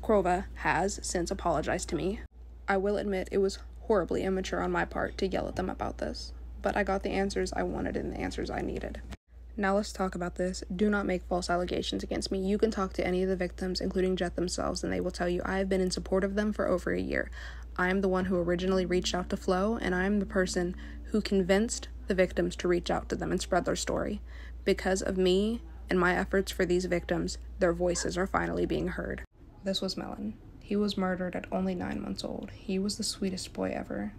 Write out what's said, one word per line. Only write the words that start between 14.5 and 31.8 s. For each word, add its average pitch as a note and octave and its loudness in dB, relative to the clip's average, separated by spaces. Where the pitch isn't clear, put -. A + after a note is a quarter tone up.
and F3+ 0
they F#3 0
will F3+ 0
tell F3+ -2
you F3 0
I F#3+ 0
have G3 0
been F#3+ 2
in F3+ 2
support F#3+ 0
of G3 0
them G#3 2
for - 0
over - 2
a F3+ 0
year. - 0
I F3+ 4
am F#3+ 4
the G3 4
one F#3 4
who F#3 2
originally F3 4
reached F3+ 2
out F3+ -2
to G3+ 0
Flo, G3 2
and F3+ 0
I F#3 2
am G3+ 4
the F#3+ 0
person F#3 0
who - 0
convinced G3 4
the G#3 2
victims F3+ 4
to - 0
reach F3 2
out F3 0
to F3+ -2
them E3 -2
and F3+ 2
spread F3 2
their F#3 0
story. - -2
Because F#3+ 2
of F#3+ 0
me F#3+ 4
and F#3 4
my F3+ 6
efforts F#3+ 2
for F#3+ 2
these F3+ 2
victims, F3 0
their F3 4
voices F3 0
are F#3+ 2
finally E3+ 0
being E3 0
heard. - -6
This F#3+ 0
was F#3+ -2
Melon. - -6
He - -2
was G#3 2
murdered F#3 0
at F#3 -4
only F#3 0
nine - -4